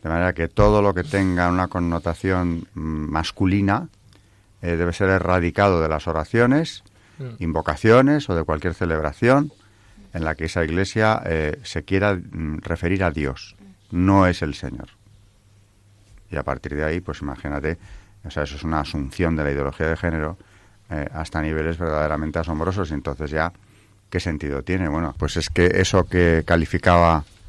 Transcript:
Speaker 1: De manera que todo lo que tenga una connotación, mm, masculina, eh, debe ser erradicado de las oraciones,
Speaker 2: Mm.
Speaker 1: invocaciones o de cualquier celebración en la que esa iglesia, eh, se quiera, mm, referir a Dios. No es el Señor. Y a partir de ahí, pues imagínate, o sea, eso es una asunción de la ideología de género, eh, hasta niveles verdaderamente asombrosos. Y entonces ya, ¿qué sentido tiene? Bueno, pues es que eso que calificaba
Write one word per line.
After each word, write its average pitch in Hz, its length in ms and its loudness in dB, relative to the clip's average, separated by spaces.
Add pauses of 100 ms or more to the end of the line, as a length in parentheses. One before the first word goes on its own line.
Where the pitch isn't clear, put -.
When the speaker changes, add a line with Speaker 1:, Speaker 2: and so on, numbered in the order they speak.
Speaker 1:
De 80 60 -6
manera 87 240 0
que 82 140 -2
todo 104 340 4
lo 101 120 2
que 87 100 -2
tenga 90 460 0
una 90 180 0
connotación, 87 1040 -2
mm, 78 80 -8 (300)
masculina, 98 760 0 (760)
eh, 87 140 -2
debe 85 180 0
ser 95 160 0
erradicado 90 720 2
de 80 80 0
las 76 180 -4
oraciones, 120 760 0 (360)
Speaker 2:
Mm. 120 240 -10
Speaker 1:
invocaciones 113 880 4
o 90 40 2
de 82 80 0
cualquier 80 300 -2
celebración 92 800 2 (600)
en 82 100 -4
la 80 100 -2
que 80 120 -6
esa 85 180 0
iglesia, 98 640 0
eh, 80 380 -2
se - 200 -8
quiera, 98 320 2
mm, 80 460 -8
referir 90 420 -2
a 85 80 2
Dios. 71 440 -6 (360)
No 95 340 6
es 87 160 2
el 73 140 -4
Señor. 62 320 -12 (1400)
Y 78 60 -6
a 69 60 -6
partir 67 300 -6
de 73 100 -4
ahí, 80 160 -2
pues 73 220 -10
imagínate, 71 560 -6 (480)
o 76 60 -12
sea, 76 120 -4
eso 69 120 -8
es 71 80 -12
una 80 160 -2
asunción 76 560 -2
de 78 80 -2
la 71 80 0
ideología 69 360 -2
de 80 100 -2
género, 80 400 -4 (520)
eh, 76 240 -6
hasta 80 300 -6
niveles 78 340 -2
verdaderamente 76 640 -2
asombrosos. 82 500 -4
Y 78 60 -6
entonces 71 340 -6
ya, 80 240 -2 (560)
¿qué 92 100 -2
sentido 73 440 -4
tiene? 90 260 -2
Bueno, 78 280 -4
pues 78 200 -4
es 82 120 -4
que 87 180 4 (120)
eso 92 260 4
que 85 380 4
calificaba 85 800 4 (260)